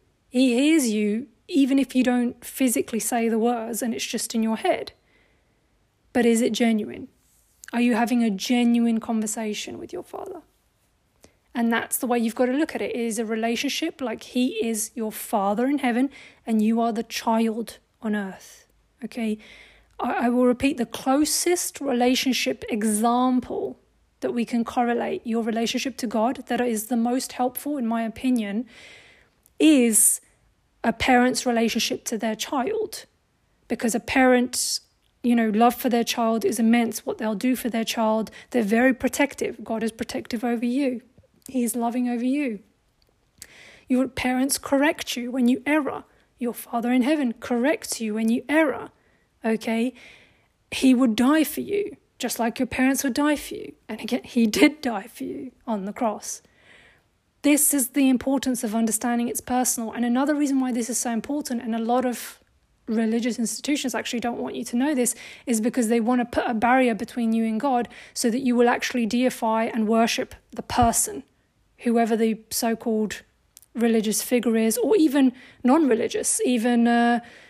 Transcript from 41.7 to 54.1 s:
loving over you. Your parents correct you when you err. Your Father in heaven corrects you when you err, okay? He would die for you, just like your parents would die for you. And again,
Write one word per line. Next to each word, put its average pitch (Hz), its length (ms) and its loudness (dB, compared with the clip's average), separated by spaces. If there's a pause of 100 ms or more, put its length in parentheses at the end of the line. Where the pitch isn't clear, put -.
loving 240 320 -2
over 240 160 -2
you. 254 360 -2 (1300)
Your 254 200 2
parents 254 500 -2
correct - 600 0
you 240 140 -6
when 247 160 2
you 254 180 2
err. 285 380 0 (360)
Your 240 140 -4
Father 240 380 -4
in 254 100 4
heaven 269 320 2
corrects - 680 -2
you 214 120 -4
when 220 160 0
you 247 180 0
err, 311 420 0 (540)
okay? 226 500 -2 (800)
He 262 220 4
would 240 220 4
die 285 280 4
for - 180 -4
you, 202 360 -4 (200)
just - 220 -6
like 233 200 -2
your 262 80 2
parents 262 360 0
would 262 100 -2
die 294 220 2
for - 200 -10
you. - 180 -14 (160)
And 220 120 -8
again, 220 220 -4